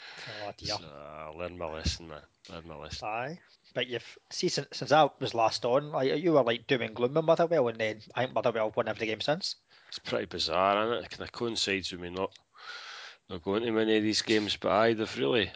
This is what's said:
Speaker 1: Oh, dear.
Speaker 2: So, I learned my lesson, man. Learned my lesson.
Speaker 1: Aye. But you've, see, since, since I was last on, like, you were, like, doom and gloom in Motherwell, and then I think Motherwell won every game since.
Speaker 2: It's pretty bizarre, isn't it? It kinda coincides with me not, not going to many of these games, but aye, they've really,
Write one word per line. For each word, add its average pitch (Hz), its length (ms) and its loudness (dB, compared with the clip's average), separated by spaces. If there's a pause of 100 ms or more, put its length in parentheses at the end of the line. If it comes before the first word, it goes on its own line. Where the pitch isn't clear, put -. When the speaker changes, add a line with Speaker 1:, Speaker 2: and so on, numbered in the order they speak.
(440)
Speaker 1:
Oh, 101 120 -8
dear. 104 200 -8
Speaker 2:
So, 87 80 -12
I 76 520 -14
learned 87 220 -8
my 85 80 -6
lesson, 80 420 -6
man. 76 120 -14 (280)
Learned 85 180 -14
my 80 100 -14
lesson. 76 320 -10
Speaker 1:
Aye. 127 320 -8 (340)
But 123 140 -2
you've, - 300 -8 (120)
see, - 200 -2
since, - 200 -4
since - 220 -2
I 147 160 8 (100)
was 117 160 -4
last 113 300 2
on, 143 260 2
like, 147 320 2
you 175 120 4
were, 135 100 8
like, 117 240 0
doom 127 140 4
and 110 120 -4
gloom 123 220 0
in 160 80 4
Motherwell, 165 440 4
and 113 100 -2
then 107 220 0 (140)
I 120 80 0
think 131 120 -2
Motherwell 110 420 2
won 113 100 2
every 110 220 -2
game 110 120 -4
since. - 360 -2 (320)
Speaker 2:
It's - 100 -12
pretty 110 280 -4
bizarre, 90 580 2
isn't 117 140 -2
it? 85 80 -8
It - 40 -18
kinda 90 220 -12
coincides 98 580 -2
with 87 120 -10
me 87 80 -8
not, 95 200 -4 (960)
not 92 140 -10
going 101 220 0
to 117 80 0
many 110 240 4
of 107 80 4
these 107 180 2
games, 107 340 2
but 95 140 -2
aye, 113 240 6
they've 107 240 -4
really, 123 360 2